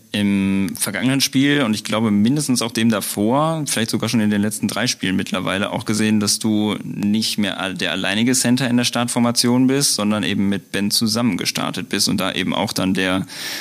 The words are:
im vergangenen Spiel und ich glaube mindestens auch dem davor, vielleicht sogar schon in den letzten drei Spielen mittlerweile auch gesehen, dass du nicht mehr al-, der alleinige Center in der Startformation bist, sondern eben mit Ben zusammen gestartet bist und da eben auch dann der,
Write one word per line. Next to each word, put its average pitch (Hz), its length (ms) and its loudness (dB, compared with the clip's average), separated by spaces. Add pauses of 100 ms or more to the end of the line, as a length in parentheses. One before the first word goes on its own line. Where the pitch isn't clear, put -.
(100)
im 98 640 0
vergangenen 127 460 0
Spiel 139 440 2
und 110 100 0
ich 104 100 -4
glaube 110 260 0
mindestens 123 520 2
auch 113 80 -2
dem 113 180 2
davor, 127 760 0
vielleicht 110 240 -2
sogar 110 180 -2
schon 117 120 2
in 104 100 4
den 104 100 4
letzten 104 280 0
drei 107 180 -2
Spielen 190 300 -2
mittlerweile 95 540 -2
auch - 140 -4
gesehen, 107 340 2
dass 101 200 0
du 107 440 0
nicht 104 540 -2
mehr 101 240 -2
al-, 92 140 -4
der 87 180 -4
alleinige 101 400 0
Center 123 380 2
in 120 80 2
der 123 60 2
Startformation 120 840 2
bist, 139 300 2
sondern 104 260 0
eben 98 260 0
mit 98 240 -4
Ben 101 180 -2
zusammen 113 460 0
gestartet - 540 -4
bist 98 180 0
und 95 80 0
da 90 160 -2
eben 87 220 -2
auch - 180 -2
dann 92 220 0
der, 92 320 0 (340)